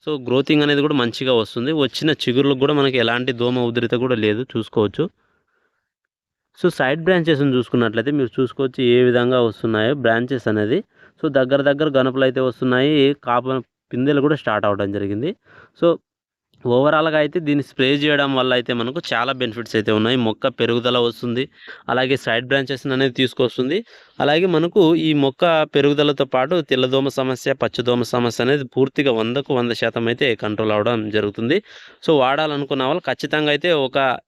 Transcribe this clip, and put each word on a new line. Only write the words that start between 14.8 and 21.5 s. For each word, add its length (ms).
జరిగింది. 340
So, 60
overall-గా 580
అయితే 140
దీన్ని 220
స్ప్రే 200
చేయడం 260
వల్ల 180
అయితే 140
మనకు 180
చాలా 200
బెనిఫిట్స్ 380
అయితే 200
ఉన్నాయి. 180
మొక్క 200
పెరుగుదల 460
వస్తుంది, 380